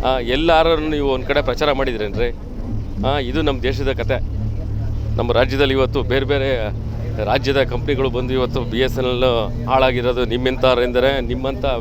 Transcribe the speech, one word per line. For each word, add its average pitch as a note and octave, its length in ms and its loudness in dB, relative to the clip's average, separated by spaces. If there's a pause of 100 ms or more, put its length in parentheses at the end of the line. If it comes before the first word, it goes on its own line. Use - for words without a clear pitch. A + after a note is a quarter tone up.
ಆ, C3 140 2
ಎಲ್ಲಾರು D#3+ 580 4
ನೀವು D3+ 320 -2
ಒಂದು B2+ 180 -2
ಕಡೆ C#3+ 160 2
ಪ್ರಚಾರ C3+ 300 2
ಮಾಡಿದ್ರೇನ್ರಿ? A#2 580 -2 (760)
ಆ, C#3 120 2
ಇದು C#3 240 -2
ನಮ್ಮ C#3 200 0
ದೇಶದ C#3+ 300 0
ಕತೆ. A#2+ 260 -2 (1000)
ನಮ್ಮ A#2+ 160 0
ರಾಜ್ಯದಲ್ಲಿ C3+ 420 2
ಇವತ್ತು C3 280 2
ಬೇರೆ B2+ 220 0
ಬೇರೆ C3 640 -2 (360)
ರಾಜ್ಯದ C3+ 380 2
ಕಂಪ್ನಿಗಳು B2+ 480 0
ಬಂದು A#2+ 220 -2
ಇವತ್ತು C3 280 0
ಬಿ A2+ 180 -4
ಎಸ್ C3 200 0
ಎನ್ B2+ 80 0
ಎಲ್ B2+ 180 0 (440)
ಹಾಳಾಗಿರೋದು B2+ 560 2
ನಿಮ್ಮಿಂಥವ್ರೆಂದರೆ, B2+ 960 2
ನಿಮ್ಮಂಥ B2+ 460 -4 (140)